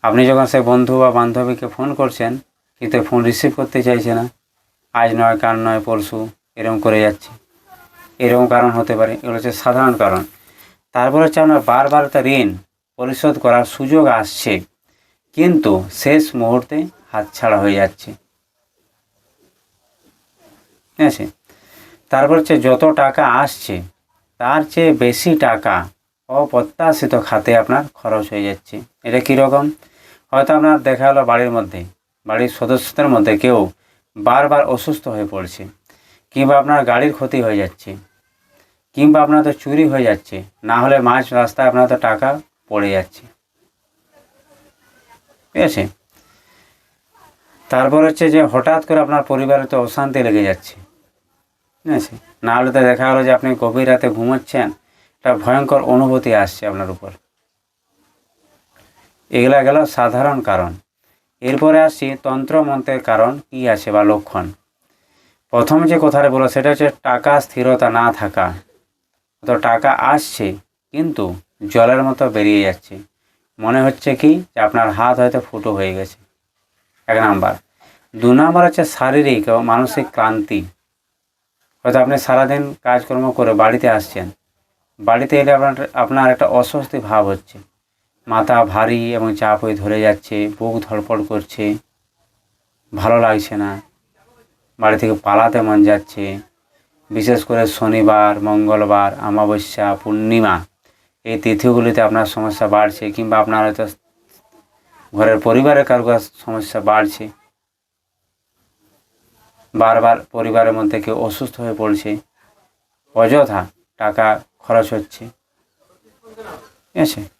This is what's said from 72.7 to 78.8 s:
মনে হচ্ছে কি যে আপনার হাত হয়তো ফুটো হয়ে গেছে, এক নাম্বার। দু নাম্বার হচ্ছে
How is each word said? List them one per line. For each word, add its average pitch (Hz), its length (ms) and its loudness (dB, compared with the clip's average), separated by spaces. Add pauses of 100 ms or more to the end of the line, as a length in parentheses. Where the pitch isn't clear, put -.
মনে 113 240 0
হচ্ছে 135 340 -2
কি 151 140 4 (200)
যে - 100 -10
আপনার 113 320 0
হাত 120 260 0
হয়তো 123 220 0
ফুটো 110 320 -8
হয়ে 95 220 -4
গেছে, 95 240 -10 (880)
এক 113 120 2
নাম্বার। 98 340 0 (600)
দু 117 200 0
নাম্বার 165 300 4
হচ্ছে 170 220 0